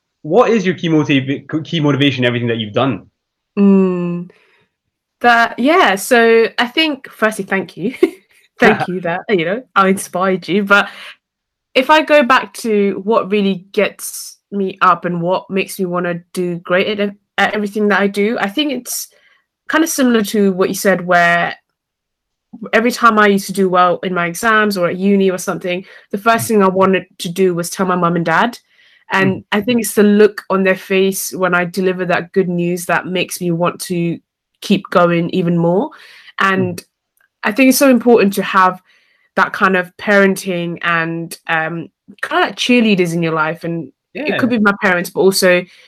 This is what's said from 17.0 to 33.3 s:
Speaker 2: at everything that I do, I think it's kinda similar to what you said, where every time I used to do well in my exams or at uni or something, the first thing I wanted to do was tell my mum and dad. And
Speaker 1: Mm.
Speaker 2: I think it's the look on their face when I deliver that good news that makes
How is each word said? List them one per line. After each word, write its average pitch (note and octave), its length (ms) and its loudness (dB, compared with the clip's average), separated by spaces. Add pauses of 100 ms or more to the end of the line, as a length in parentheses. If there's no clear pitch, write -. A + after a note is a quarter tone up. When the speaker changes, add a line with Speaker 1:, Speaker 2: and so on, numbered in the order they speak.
Speaker 2:
at G3+ 160 -2
everything G#3 320 -2
that F#3+ 120 2
I G3+ 80 2
do, G#3 320 -2
I - 100 -10
think D4 220 -4
it's - 360 -10 (600)
kinda D#4 200 0
similar B3 380 0
to G3+ 280 0
what F#3 160 0
you G3 60 -6
said, F#3 320 0
where F3 480 2 (1160)
every A3+ 200 2
time A#3 260 2
I G#3 100 6
used G3 200 2
to F#3 60 -10
do F#3+ 140 2
well F3+ 360 2
in F#3 100 -4
my F3 140 -2
exams G#3+ 500 0
or F3 120 0
at F3+ 80 -6
uni F#3+ 340 2
or F#3 80 -4
something, F3+ 440 -6 (280)
the G#3 80 -4
first A3+ 280 0
thing G#3+ 140 2
I F#3+ 80 6
wanted F#3+ 360 2 (140)
to F#3+ 100 -8
do F3+ 260 0
was E3+ 140 -6
tell F#3 180 -4
my F3+ 80 0
mum F3 200 0
and E3+ 100 -2
dad. F3+ 340 0 (520)
And F#3+ 260 0
Speaker 1:
Mm. - 160 -16
Speaker 2:
I G#3 80 0
think A#3 200 0
it's - 140 -8
the G#3 80 4
look G#3 480 4
on F#3+ 120 0
their F#3 120 2
face F#3+ 580 -2
when F3+ 220 -2
I F3 100 0
deliver F#3 400 -4
that E3+ 260 -2
good F#3+ 180 0
news F3 360 -4
that E3 220 -2
makes F3+ 340 -6